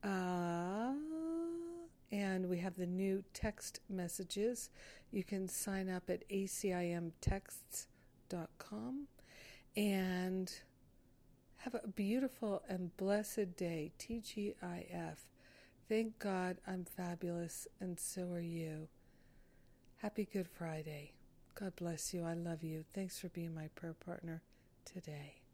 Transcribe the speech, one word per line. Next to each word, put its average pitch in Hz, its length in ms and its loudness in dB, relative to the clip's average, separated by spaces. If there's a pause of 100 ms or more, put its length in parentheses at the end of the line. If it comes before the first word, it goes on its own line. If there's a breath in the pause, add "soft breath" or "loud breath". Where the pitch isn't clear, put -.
Uh, 180 920 2 (1160)
and 190 380 2
we 180 100 4
have 180 160 0
the 185 100 0
new 190 380 4 (100)
text - 460 -2 (100)
messages. 190 800 0 (420 loud breath)
You 196 100 2
can 190 240 0
sign 190 420 0
up 185 220 -2
at - 200 2
A 196 160 2
C 190 260 2
I 180 140 4
M 170 340 2
texts - 680 0 (420 loud breath)
dot 175 300 -2
com 254 480 -4 (680 loud breath)
and 185 760 4 (1040)
have - 240 -6
a 220 60 -4
beautiful 214 800 2
and 180 280 0
blessed 202 600 2
day. 165 420 0
T 233 220 -2
G 208 420 -2
I 175 260 -4
F. 170 380 -4 (640 loud breath)
Thank 220 320 4
God 185 440 2
I'm 185 200 0
fabulous 170 840 -2 (140)
and 180 180 -2
so 180 320 -2
are 175 100 0
you. 160 460 -2 (1080 loud breath)
Happy 208 360 0
Good 185 140 0
Friday. 156 680 -6 (420)
God 190 180 -4
bless 170 400 -2
you. 175 80 2
I 165 120 2
love 170 280 -2
you. 160 220 -2 (100)
Thanks 190 240 -2
for 175 120 -4
being 165 220 -2
my 156 220 -4
prayer 165 200 -6
partner 165 480 -6 (420 soft breath)
today. 147 580 -10 (120)